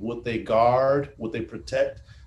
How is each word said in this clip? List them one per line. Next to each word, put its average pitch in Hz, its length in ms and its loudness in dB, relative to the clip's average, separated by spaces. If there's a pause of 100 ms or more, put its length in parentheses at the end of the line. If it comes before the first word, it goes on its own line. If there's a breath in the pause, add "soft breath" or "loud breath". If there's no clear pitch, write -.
what 117 220 -8
they 113 160 -4
guard, 127 800 2
what 110 140 -6
they 117 100 -4
protect. 120 600 -4 (260 soft breath)